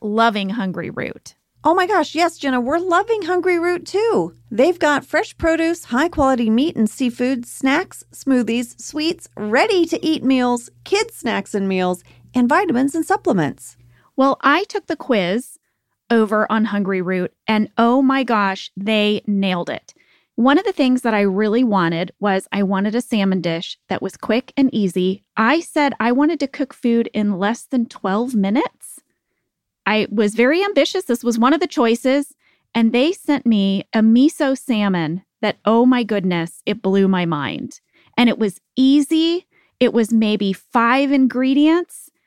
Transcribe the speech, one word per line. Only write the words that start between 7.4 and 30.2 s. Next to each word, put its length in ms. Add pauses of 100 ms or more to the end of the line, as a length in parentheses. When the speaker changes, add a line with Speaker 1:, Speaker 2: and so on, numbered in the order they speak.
Speaker 2:
snacks, 640
smoothies, 680
sweets, 580
ready 480
to 200
eat 160
meals, 480 (140)
kids 320
snacks 400
and 140
meals, 340 (320)
and 140
vitamins 460
and 100
supplements. 720 (380)
Speaker 1:
Well, 260
I 220
took 240
the 80
quiz 640 (500)
over 420
on 140
Hungry 340
Root, 320 (160)
and 300
oh 240
my 220
gosh, 520
they 520
nailed 420
it. 240 (420)
One 220
of 80
the 80
things 300
that 100
I 80
really 420
wanted 560
was 320
I 120
wanted 320
a 60
salmon 380
dish 380 (100)
that 140
was 160
quick 400
and 160
easy. 500 (140)
I 220
said 400
I 120
wanted 280
to 80
cook 260
food 400
in 240
less 280
than 200
twelve 480
minutes. 680 (840)
I 240
was 240